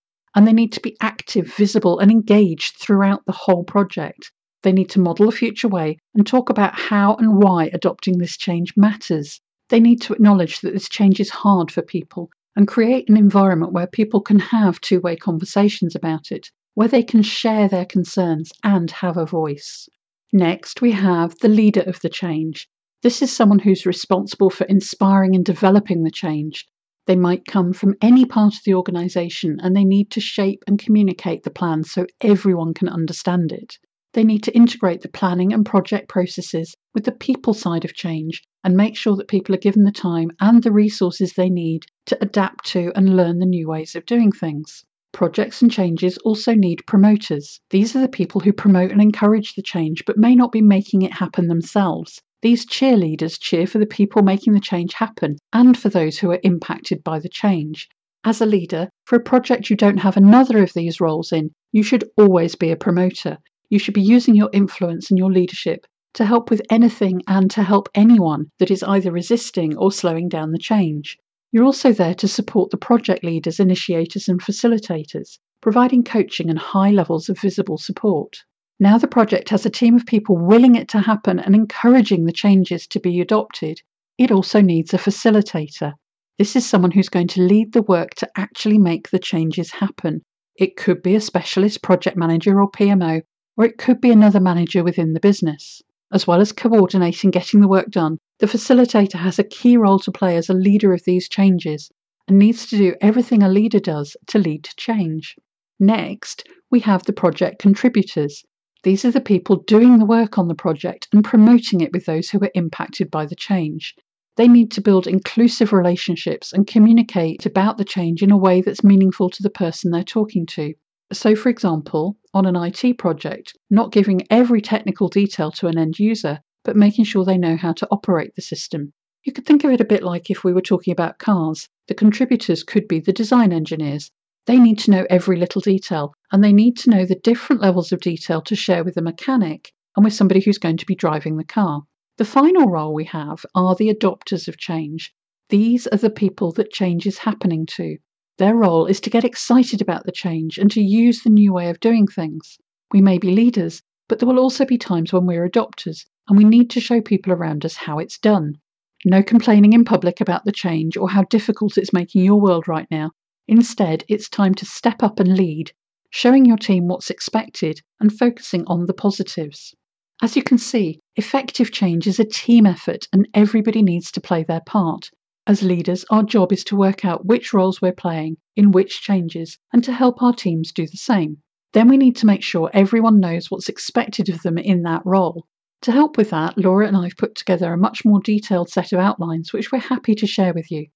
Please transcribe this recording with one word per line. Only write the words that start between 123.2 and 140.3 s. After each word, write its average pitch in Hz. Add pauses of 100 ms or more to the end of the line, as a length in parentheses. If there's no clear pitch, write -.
not 226
giving 196
every 240
technical 202
detail 196
to -
an 165
end 160
user, 208 (240)
but 202
making 208
sure 196
they 185
know 165
how 165
to -
operate 185
the -
system. 147 (300)
You 269
could -
think 294
of 285
it 233
a 214
bit 214
like 175
if -
we 180
were 185
talking 180
about 165
cars. 160 (200)
The -
contributors 214
could -
be 160
the 185
design 220
engineers. 156 (380)
They 247
need 226
to -
know 185
every 180
little 180
detail, 170 (180)
and 202
they 208
need 233
to -
know 190
the 180
different 240
levels 180
of 180
detail 165
to 214
share 175
with 175
the 175
mechanic 165 (240)
and 202
with 214
somebody 196